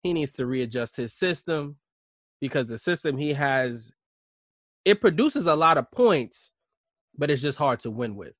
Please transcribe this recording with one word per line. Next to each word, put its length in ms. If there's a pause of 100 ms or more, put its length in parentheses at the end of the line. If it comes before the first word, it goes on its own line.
He 100
needs 220
to 120
readjust 520
his 160
system 640 (640)
because 260
the 100
system 400
he 160
has, 600 (880)
it 160
produces 480
a 80
lot 220
of 140
points, 580 (680)
but 140
it's 100
just 160
hard 240
to 100
win 240
with. 240